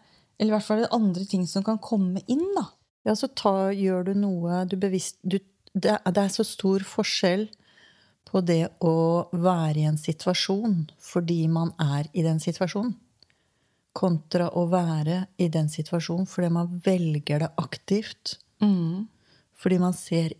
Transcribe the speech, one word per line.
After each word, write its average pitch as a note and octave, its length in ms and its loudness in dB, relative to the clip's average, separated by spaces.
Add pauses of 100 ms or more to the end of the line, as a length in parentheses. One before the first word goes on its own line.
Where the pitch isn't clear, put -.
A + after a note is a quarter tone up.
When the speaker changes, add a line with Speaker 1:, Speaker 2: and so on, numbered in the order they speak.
(380)
Speaker 1:
eller G#3+ 140 2
i G#3+ 40 4
hvert G#3 80 0
fall G#3+ 140 0
er A#3 40 2
det - 100 0
andre G3 320 2
ting F#3 220 0
som G3 180 -2
kan A3 140 0
komme G3 500 0
inn F4 260 0
da.» C#4 140 -2 (360)
Speaker 2:
Ja, G#3+ 100 2
så C4 200 -4
ta, G3 360 2
gjør F#3+ 340 0
du G3 100 -2
noe, F3+ 520 0
du F#3+ 100 -4
bevisst, F#3+ 400 -2 (100)
du, F#3+ 120 0 (360)
det G3 160 2
er, F#3+ 220 0
det G3+ 60 2
er G3 100 2
så G#3+ 160 0
stor F#3+ 360 0
forskjell G3+ 680 -2 (760)
på F#3+ 180 0
det E3+ 240 2 (120)
å E3 520 2
være E3+ 460 2
i D3+ 100 4
en D#3 80 0
situasjon F3+ 1040 -2
fordi E3+ 500 0
man E3 320 0
er D3 320 0
i F3 100 -2
den D#3+ 160 2
situasjonen, G3 560 -4 (1040)
kontra F3 540 0
å F3 180 0
være E3+ 580 0 (120)
i F3 100 2
den D#3 200 2
situasjonen E3+ 600 -4
fordi F3 240 -2
man F3 320 -2
velger D#3 560 0
det D#3 160 -2
aktivt, - 800 -4 (240)
Speaker 1:
Mhm. F#3 480 2 (460)
Speaker 2:
fordi F#3 240 2
man F3+ 160 2
ser E3 460 -2